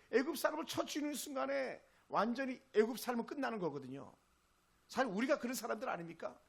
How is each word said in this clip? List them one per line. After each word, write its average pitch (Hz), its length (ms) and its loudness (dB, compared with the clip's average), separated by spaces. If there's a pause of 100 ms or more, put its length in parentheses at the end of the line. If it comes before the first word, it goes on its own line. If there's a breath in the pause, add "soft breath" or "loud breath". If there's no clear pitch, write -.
(120 loud breath)
애국 262 260 4
사람을 302 280 0
쳐 - 180 0
죽이는 294 300 -2
순간에 269 680 -2 (260 soft breath)
완전히 233 520 2 (140)
애국 214 240 6
삶은 240 280 -2
끝나는 233 320 -2
거거든요. 139 560 -4 (720)
사실 247 240 0
우리가 254 280 2
그런 247 160 -4
사람들 226 340 -4
아닙니까? 170 500 -6 (100)